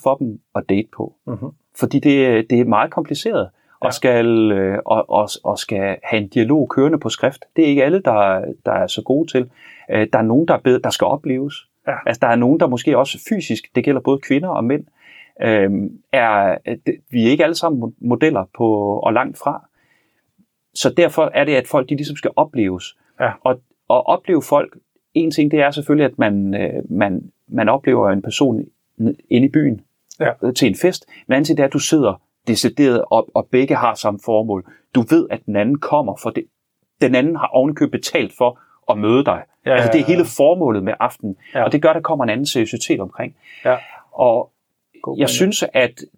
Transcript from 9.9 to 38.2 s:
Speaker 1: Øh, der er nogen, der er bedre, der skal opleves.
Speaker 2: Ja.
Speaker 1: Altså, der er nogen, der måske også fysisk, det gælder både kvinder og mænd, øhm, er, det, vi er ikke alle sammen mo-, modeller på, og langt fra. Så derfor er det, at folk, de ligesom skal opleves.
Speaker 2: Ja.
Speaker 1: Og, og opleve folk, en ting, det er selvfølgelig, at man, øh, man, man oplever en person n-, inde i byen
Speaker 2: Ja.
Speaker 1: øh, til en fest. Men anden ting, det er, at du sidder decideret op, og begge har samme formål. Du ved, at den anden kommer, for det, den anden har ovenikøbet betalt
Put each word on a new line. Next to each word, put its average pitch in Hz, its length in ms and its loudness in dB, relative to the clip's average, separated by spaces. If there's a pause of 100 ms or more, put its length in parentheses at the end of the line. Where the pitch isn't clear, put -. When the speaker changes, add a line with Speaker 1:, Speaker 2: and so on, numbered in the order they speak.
Speaker 1:
Øh, 107 220 2
der 120 60 2
er 110 40 2
nogen, 123 260 2
der 165 60 2
er 123 40 2
bedre, 127 260 2
der 117 60 -2
skal - 140 -2
opleves. 143 500 -4 (320)
Speaker 2:
Ja. 139 80 -4 (120)
Speaker 1:
Altså, 117 140 -2
der 139 60 2
er 117 100 2
nogen, 127 240 2
der 175 60 4
måske 123 320 0
også 135 200 -2 (100)
fysisk, - 460 -6
det 123 100 0
gælder 139 160 0
både 135 200 0
kvinder 143 280 -2
og 165 160 -2
mænd, 135 200 -2 (580)
øhm, 101 560 0 (140)
er, 107 460 2 (280)
det, 131 80 -2 (160)
vi 117 160 2
er 117 40 6
ikke 147 140 4
alle 160 100 0
sammen 160 280 -2
mo-, 117 120 -8 (140)
modeller 120 360 0 (120)
på, 104 440 0
og 110 120 0
langt 127 260 -2
fra. - 300 -6 (1080)
Så - 220 0
derfor 160 380 2
er 143 100 2
det, 147 100 0
at 127 140 0
folk, 139 200 0
de 147 80 -2
ligesom 147 200 -8
skal - 200 -4
opleves. 95 600 -2 (240)
Speaker 2:
Ja. 123 100 0 (100)
Speaker 1:
Og, 127 200 0 (280)
og 123 180 2
opleve 175 360 2
folk, - 340 -2 (380)
en 160 160 2
ting, 151 200 0
det 156 100 2
er 143 100 4
selvfølgelig, 147 360 0
at 131 120 -6
man, 101 360 0
øh, 98 280 -4 (100)
man, 98 400 -2 (160)
man 110 200 -2
oplever 120 420 2
en 98 120 -2
person 117 380 -2 (400)
n-, - 300 -2
inde 127 180 4
i - 20 -4
byen 143 300 0 (400)
Speaker 2:
Ja. - 100 -2 (120)
Speaker 1:
øh, 123 120 -2
til 131 140 2
en 95 80 0
fest. - 300 -2 (200)
Men 127 80 -2
anden 139 100 2
ting, 151 120 0
det 147 60 0
er, 139 40 4
at 135 60 -8
du 147 60 -2
sidder 135 420 0 (260)
decideret 127 640 2
op, 113 140 2 (100)
og 107 180 0
begge 139 220 2
har 117 200 0
samme 104 300 -4
formål. 107 400 -2 (300)
Du 131 60 4 (100)
ved, - 200 4
at 107 160 -6
den 101 100 -6
anden 117 220 0
kommer, 147 440 -2
for 113 80 -6
det, - 140 -6 (560)
den 127 140 2
anden 147 220 0
har 131 100 -2
ovenikøbet 147 440 0
betalt 123 480 -4